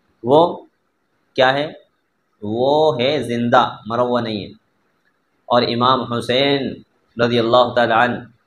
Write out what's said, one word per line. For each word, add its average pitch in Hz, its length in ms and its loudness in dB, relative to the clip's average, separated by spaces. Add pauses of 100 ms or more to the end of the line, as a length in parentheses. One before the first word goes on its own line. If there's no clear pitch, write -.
(240)
वो 160 440 2 (680)
क्या 131 140 4
है? 143 160 -2 (760)
वो 139 520 0
है 127 300 -2
ज़िंदा, 120 380 0 (260)
मरा 120 160 -2
हुआ 120 180 -2
नहीं 107 200 -6
है। - 80 -14 (960)
और 120 180 2
इमाम 120 400 0
हुसैन 123 680 -2 (420)
रज़ी 120 220 0
अल्लाह 120 320 2
ताला 113 260 0
अन्हु, 117 240 0 (260)